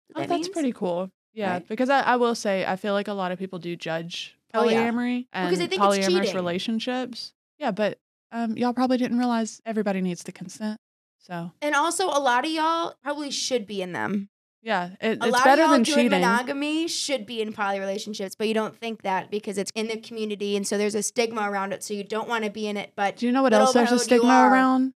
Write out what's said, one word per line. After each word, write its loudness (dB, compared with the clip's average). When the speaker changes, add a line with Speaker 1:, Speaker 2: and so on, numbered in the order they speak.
Speaker 1:
Oh, -4
Speaker 2:
That -4
Speaker 1:
that's 0
Speaker 2:
means. -6
Speaker 1:
pretty -2
cool. -4
Yeah, -2
Speaker 2:
Right? -6
Speaker 1:
because 0
I, 6
I 2
will 2
say, 0
I -2
feel -4
like 0
a -6
lot -4
of -6
people -8
do -6
judge -8
Speaker 2:
Oh, 2
yeah. 2
Speaker 1:
polyamory -2
and -2
Speaker 2:
Because 2
they -2
think -2
it's 4
Speaker 1:
polyamorous 4
Speaker 2:
cheating. -2
Speaker 1:
relationships. -4
Yeah, -2
but, -2
um, -4
y'all 0
probably 0
didn't 0
realize -2
everybody -2
needs -4
to -10
consent. -10
So. -10
Speaker 2:
And 0
also, 0
a 0
lot 4
of -4
y'all -2
probably -6
should -2
be -6
in -6
them. -2
Speaker 1:
Yeah, -2
it, -2
Speaker 2:
A 0
Speaker 1:
it's 2
Speaker 2:
lot 4
Speaker 1:
better 8
Speaker 2:
of 6
y'all 6
Speaker 1:
than 4
Speaker 2:
doing 0
Speaker 1:
cheating. 4
Speaker 2:
monogamy 0
should -4
be -8
in -6
poly -2
relationships, -6
but -2
you 0
don't -2
think -10
that -2
because -6
it's -4
in -2
the -4
community, -4
and -2
so 0
there's 0
a 0
stigma -2
around -4
it, -8
so -8
you -6
don't -6
wanna -2
be -6
in -6
it, -8
but -2
Speaker 1:
Do -2
you 2
know 4
what 4
Speaker 2:
little 6
Speaker 1:
else 4
there's 6
a 4
Speaker 2:
behold, 4
you 0
Speaker 1:
stigma 6
Speaker 2:
are. 8
Speaker 1:
around? 4